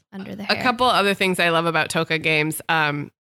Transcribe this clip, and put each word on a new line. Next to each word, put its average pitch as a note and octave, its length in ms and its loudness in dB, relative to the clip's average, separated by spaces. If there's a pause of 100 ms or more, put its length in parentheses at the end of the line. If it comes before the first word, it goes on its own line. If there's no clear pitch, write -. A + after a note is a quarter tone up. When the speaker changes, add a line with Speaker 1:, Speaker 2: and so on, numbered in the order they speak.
(140)
Speaker 1:
under G3 220 -14
the G3+ 80 -12
Speaker 2:
A G3 120 -2
Speaker 1:
hair. - 80 -4
Speaker 2:
couple B3 220 0
other G3 280 4
things F#3 260 0
I F3 100 2
love E3 160 2
about D#3+ 240 0
Toca D#3+ 320 -2
games. D#3 480 0
Um, D3 520 -2